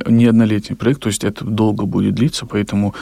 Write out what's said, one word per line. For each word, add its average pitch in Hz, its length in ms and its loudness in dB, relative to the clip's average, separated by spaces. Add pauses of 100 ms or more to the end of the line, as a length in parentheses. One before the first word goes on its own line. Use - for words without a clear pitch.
не 117 180 4
однолетний 113 520 2
проект, 135 240 0
то - 80 -2
есть - 160 -4
это 104 200 -6
долго 104 400 0
будет 98 300 0
длиться, 127 300 -2
поэтому 101 560 -2